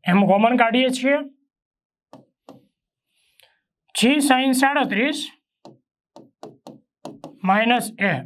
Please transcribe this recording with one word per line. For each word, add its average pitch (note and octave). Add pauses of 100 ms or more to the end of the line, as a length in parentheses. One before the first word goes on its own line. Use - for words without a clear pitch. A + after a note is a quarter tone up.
એમ F#3+
કોમન A3
કાઢીએ A#3+
છીએ. C4+ (2750)
જી A3+
sin C4+
સાડત્રીસ C4+ (2250)
માઇનસ A3
એ. G3 (140)